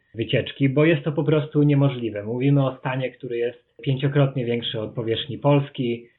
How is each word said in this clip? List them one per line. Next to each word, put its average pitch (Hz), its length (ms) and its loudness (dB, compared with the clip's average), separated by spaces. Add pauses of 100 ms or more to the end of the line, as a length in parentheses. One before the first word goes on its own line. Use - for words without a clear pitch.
(160)
wycieczki, 117 540 -2
bo 143 160 2
jest 160 180 2
to 160 80 -4
po 160 120 -2
prostu 147 400 2
niemożliwe. 123 600 2
Mówimy 135 420 2
o 131 120 -4
stanie, 131 340 -4
który 120 260 -8
jest 120 260 -4 (180)
pięciokrotnie 139 640 0
większy 117 340 -4
od 107 140 -6
powierzchni 113 440 -4
Polski. 139 720 0 (120)